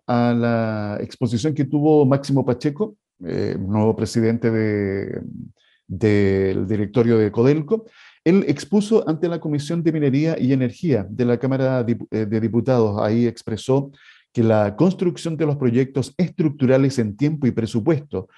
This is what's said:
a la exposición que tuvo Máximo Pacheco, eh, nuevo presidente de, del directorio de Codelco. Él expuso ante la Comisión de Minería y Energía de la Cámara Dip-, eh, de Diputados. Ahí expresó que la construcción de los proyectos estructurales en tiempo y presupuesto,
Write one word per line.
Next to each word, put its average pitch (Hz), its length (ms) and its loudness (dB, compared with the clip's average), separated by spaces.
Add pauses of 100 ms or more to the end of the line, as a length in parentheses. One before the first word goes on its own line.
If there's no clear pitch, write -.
a 120 260 2
la 113 680 -2
exposición 120 540 -2
que 143 100 -2
tuvo 147 420 4
Máximo 135 400 0
Pacheco, 147 500 -4 (300)
eh, 95 320 -4
nuevo 107 380 0
presidente 113 560 0
de, 104 720 -2 (680)
del 98 800 2
directorio 110 500 2
de 107 140 2
Codelco. 147 520 0 (400)
Él 185 240 4
expuso 202 580 0
ante 160 220 -2
la 170 100 -4
Comisión 156 440 -4
de 160 100 0
Minería 151 480 0
y 127 140 2
Energía 123 560 0
de 117 160 -2
la 120 120 2
Cámara 131 460 0
Dip-, 120 260 -2
eh, 110 140 -2
de 107 160 -2
Diputados. 110 600 2
Ahí 113 240 2
expresó 127 640 -2 (420)
que 120 100 0
la 107 340 4
construcción 175 600 0
de 160 80 -2
los 147 120 0
proyectos 131 600 0
estructurales 139 840 2
en 104 200 -2
tiempo 147 280 0
y 120 40 4
presupuesto, 139 880 -2